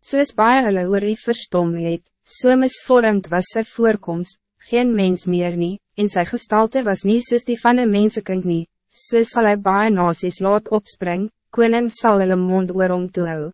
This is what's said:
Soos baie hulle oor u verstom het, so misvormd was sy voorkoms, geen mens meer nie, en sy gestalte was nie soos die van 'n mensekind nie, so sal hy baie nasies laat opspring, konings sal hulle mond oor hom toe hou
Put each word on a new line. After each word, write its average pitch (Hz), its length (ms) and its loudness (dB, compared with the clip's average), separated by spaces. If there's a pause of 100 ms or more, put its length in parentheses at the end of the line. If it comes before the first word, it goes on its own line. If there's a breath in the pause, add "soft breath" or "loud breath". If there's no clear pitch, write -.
Soos 277 320 -2
baie 247 320 4
hulle 190 240 0
oor 202 160 0
u 214 140 -2
verstom 175 580 -2
het, 170 240 -4 (240)
so 254 320 2
misvormd 240 720 2
was 180 240 -2
sy 226 160 -2
voorkoms, 208 640 -2 (320)
geen 247 320 0
mens 180 320 0
meer 175 260 0
nie, 175 200 -4 (180)
en 208 160 0
sy 180 160 0
gestalte 226 600 0
was 196 200 -2
nie 226 160 2
soos 240 240 -2
die 233 160 -4
van 240 160 4
'n 240 120 2
mensekind 202 540 -2
nie, 170 220 -2 (240)
so - 320 -2
sal 233 240 0
hy 208 100 2
baie 202 340 0
nasies 175 500 -2
laat 202 280 0
opspring, 196 600 -4 (200)
konings 233 520 0
sal 214 160 4
hulle 185 180 2
mond 180 380 0
oor 185 160 0
hom 180 180 -2
toe 180 200 -4
hou 156 260 -6